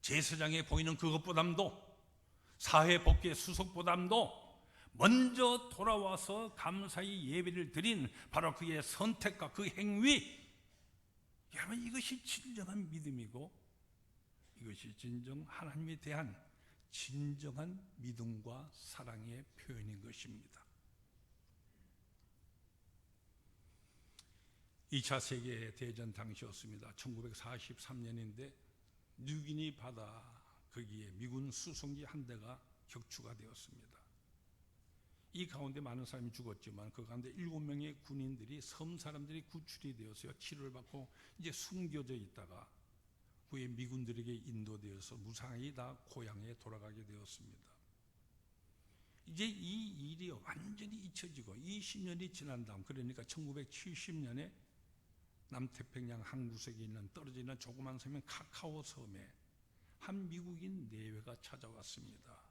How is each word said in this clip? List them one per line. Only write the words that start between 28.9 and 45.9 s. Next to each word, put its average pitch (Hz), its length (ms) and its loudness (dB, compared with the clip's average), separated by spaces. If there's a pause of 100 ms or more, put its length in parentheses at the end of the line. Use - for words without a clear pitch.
뉴기니 151 580 -2
바다 113 480 -12 (480)
거기에 107 400 -10
미군 123 400 -4
수송기 143 540 -6
한 139 200 -8
대가 117 340 -10 (280)
격추가 117 480 -12
되었습니다. 113 640 -18 (1300)
이 180 120 -2
가운데 143 340 -6
많은 127 260 -6
사람이 120 260 -6
죽었지만, 107 600 -10
그 117 140 -12
가운데 120 320 -10
일곱 170 220 -4
명의 143 420 -4
군인들이, 135 600 -6
섬 165 360 -8
사람들이 151 460 -8
구출이 156 520 -10
되었어요. 110 440 -10
치료를 139 340 -8
받고 127 340 -12 (300)
이제 160 140 -6
숨겨져 147 640 -4
있다가 101 520 -12 (840)
후에 131 180 -4
미군들에게 120 640 -4
인도되어서 107 840 -6
무사히 120 560 -8
다 127 220 -8 (140)